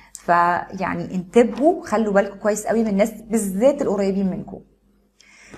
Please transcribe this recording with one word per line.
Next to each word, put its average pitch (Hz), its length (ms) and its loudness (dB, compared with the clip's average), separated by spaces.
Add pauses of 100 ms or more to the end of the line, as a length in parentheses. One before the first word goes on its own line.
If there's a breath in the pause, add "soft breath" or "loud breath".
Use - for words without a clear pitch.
(120)
فيعني 175 1000 -2
انتبهوا، 233 720 2
خلوا 214 260 0
بالكوا 202 240 0
كويس 214 300 -4
قوي 226 160 0
من 220 60 0
الناس، 208 220 2
بالذات 220 720 0
القريبين 196 480 0
منكوا. - 300 -10 (960 loud breath)